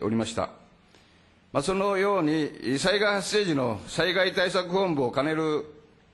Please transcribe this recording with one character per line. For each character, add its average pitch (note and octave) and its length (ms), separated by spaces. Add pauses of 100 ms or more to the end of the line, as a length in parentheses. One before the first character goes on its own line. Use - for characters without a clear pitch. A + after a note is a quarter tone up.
お G#2 60
り A2 60
ま A2+ 120
し - 80
た。 F#2 160 (1000)
ま C3+ 100
あ、 - 20
そ F#3+ 100
の G3 240
よ G3 220
う - 40
に、 D3+ 540
災 F#3 220
害 G3+ 160
発 F#3+ 140
生 G#3 140
時 E3+ 120
の B2 320
災 E3+ 260
害 F#3 200
対 F#3 180
策 F3+ 180
本 F#3 240
部 C#3 100
を A#2+ 80
兼 C3+ 140
ね D#3+ 80
る D#3 320 (480)